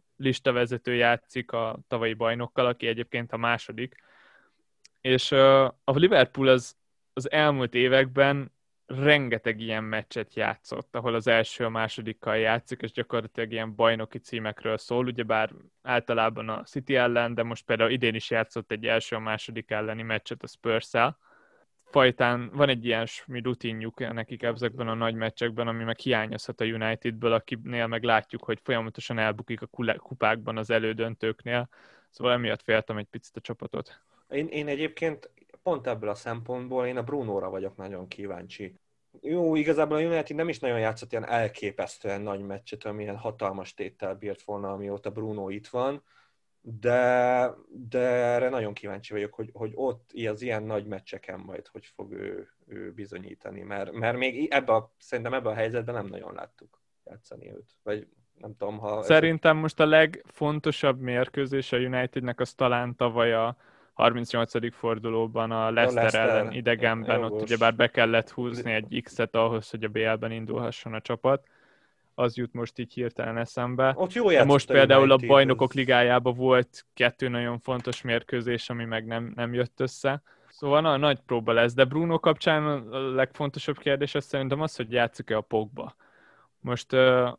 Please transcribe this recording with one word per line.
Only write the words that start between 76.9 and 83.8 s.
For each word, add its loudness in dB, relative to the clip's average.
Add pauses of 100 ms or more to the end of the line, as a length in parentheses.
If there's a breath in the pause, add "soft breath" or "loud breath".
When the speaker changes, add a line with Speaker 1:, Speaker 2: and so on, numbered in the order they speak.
Speaker 1:
kettő 0
nagyon -4
fontos -6
mérkőzés, -2
ami -6
meg -6
nem, -6
nem -4
jött -2
össze. -2 (260 soft breath)
Szóval 2
na-, 4
nagy 2
próba 0
lesz, 6
de 8
Bruno 0
kapcsán 4 (260)
a -4
legfontosabb -2
kérdés 0